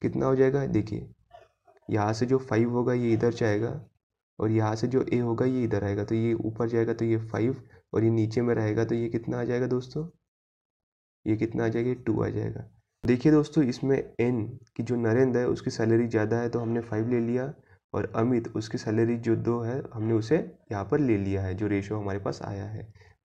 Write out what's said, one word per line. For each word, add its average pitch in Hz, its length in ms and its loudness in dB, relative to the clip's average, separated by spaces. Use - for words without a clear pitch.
कितना 131 240 0
हो 135 100 2
जाएगा, 135 300 2
देखिए, 113 420 -2
यहाँ 104 240 0
से 120 140 -2
जो 131 140 4
फ़ाइव 117 300 2
होगा 123 240 0
ये 120 180 2
इधर 117 220 2
जाएगा 113 380 0
और 110 120 0
यहाँ 110 260 2
से 123 120 -2
जो 127 160 2
ए 120 140 0
होगा 120 280 0
ये 127 180 0
इधर 104 200 -2
आएगा, 101 200 -2
तो 113 100 -4
ये 113 200 0
ऊपर 113 340 -2
जाएगा 117 260 0
तो 117 100 -2
ये 113 220 2
फ़ाइव 113 360 -2
और 107 100 2
ये 113 60 4
नीचे 113 320 2
में 120 120 2
रहेगा 110 300 0
तो 113 100 0
ये 117 140 0
कितना 120 320 -4
आ 120 40 -4
जाएगा 123 240 0
दोस्तों, 127 380 -4
ये 107 100 2
कितना 117 280 -2
आ 113 40 2
जाएगा, 120 280 0
टू 110 260 -2
आ 104 80 -2
जाएगा। 110 400 -6
देखिए 127 280 4
दोस्तों, 151 320 4
इसमें 131 380 0
एन 117 260 2
की 120 60 -4
जो 120 160 -2
नरेंद्र 120 400 4
है 123 100 0
उसकी - 240 -2
सैलरी 113 360 4
ज़्यादा 113 320 2
है 120 80 0
तो 120 120 -2
हमने 117 220 -2
फ़ाइव 110 260 -2
ले 120 140 2
लिया 127 320 -2
और 101 220 -2
अमित 117 400 2
उसकी 113 220 -4
सैलरी 117 400 0
जो 113 200 0
दो 117 220 0
है 120 220 -4
हमने 110 220 -2
उसे 110 220 2
यहाँ 101 140 -4
पर 147 160 0
ले 120 180 4
लिया 98 240 -2
है, 92 120 -2
जो 104 120 -4
रेशियो 101 320 -2
हमारे 101 200 -4
पास 135 240 -6
आया 101 240 -8
है। 110 160 -10